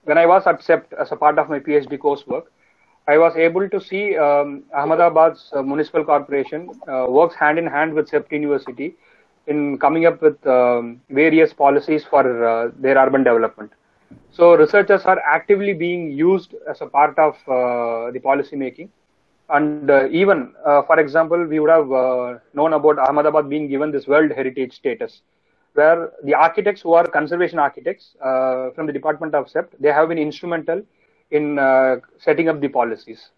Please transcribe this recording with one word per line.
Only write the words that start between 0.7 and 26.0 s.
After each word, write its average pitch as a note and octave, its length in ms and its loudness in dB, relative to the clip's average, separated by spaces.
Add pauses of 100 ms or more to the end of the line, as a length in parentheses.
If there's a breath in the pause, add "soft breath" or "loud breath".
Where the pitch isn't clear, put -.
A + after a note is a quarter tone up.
as B2 200 -8
a C3+ 40 -8
part D3 200 2
of D3 160 -2
my C#3+ 60 -6
P D3 160 -2
H C#3+ 160 0
D C#3+ 60 -6
coursework, C#3+ 480 -6 (600)
I D3 100 4
was E3 200 4
able E3+ 320 0
to G3 100 -4
see, F#3+ 380 -4
um, C#3+ 460 0 (100)
Ahmedabad's, D#3+ 680 2 (100)
uh, C#3 80 -2
municipal D3 420 -4
corporation, C#3+ 680 -4 (180)
uh, C3 220 -4
works D#3+ 260 2
hand D3+ 240 0
in E3 160 -4
hand D#3 180 -2
with D3+ 160 -2
cept D3 220 -4
University C#3+ 640 -6 (520 soft breath)
in D3 380 -4
coming E3 200 2
up E3 160 0
with, D3+ 260 0
um, B2 640 0
various D#3 440 2
policies D3 520 0
for, C#3 180 2 (280)
uh, A#2 260 -4
their C3+ 200 0
urban C3+ 260 2
development. A2+ 480 0 (600)
So E3+ 240 6
researchers F#3+ 500 2
are F#3 140 2 (180)
actively G3+ 360 -2
being F3 380 -6
used F3 440 -2 (120)
as D3+ 140 -12
a - 60 -10
part D3 320 0
of, D#3 160 2 (120)
uh, A#2+ 640 -4
the B2 80 -12
policy C#3+ 360 -4
making. C#3 360 -10 (680)
And, D3+ 320 -2
uh, C3+ 220 4
even, E3+ 420 0 (100)
uh, C#3+ 200 2
for D#3+ 160 2
example, D#3+ 440 0
we D#3 160 -4
would D3+ 120 2
have, D3+ 200 4
uh, B2+ 460 -2 (160)
known D#3 200 0
about D3 260 2
Ahmedabad D3 500 0
being D3+ 180 -6
given C#3 240 -4
this C#3+ 160 -6
World D3 240 2
Heritage C3 420 -6
status, - 480 -10 (520)
where D#3+ 380 2 (120)